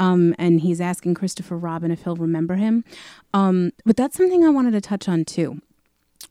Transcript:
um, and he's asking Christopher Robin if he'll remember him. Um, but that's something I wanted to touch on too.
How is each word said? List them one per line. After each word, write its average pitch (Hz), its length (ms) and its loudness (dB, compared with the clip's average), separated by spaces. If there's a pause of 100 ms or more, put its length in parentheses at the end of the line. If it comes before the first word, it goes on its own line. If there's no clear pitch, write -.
um, 180 380 4
and 170 220 2
he's 170 200 -2
asking 180 340 -4
Christopher 185 420 -8
Robin 170 360 -6
if 165 100 -6
he'll 170 140 -6
remember 170 400 -2
him. 220 280 0 (480)
Um, 185 380 2 (140)
but 220 120 4
that's 247 200 -2
something 370 280 4
I 311 60 6
wanted 254 220 2
to 208 80 0
touch 202 280 -6
on 165 160 0
too. 147 360 -4 (720)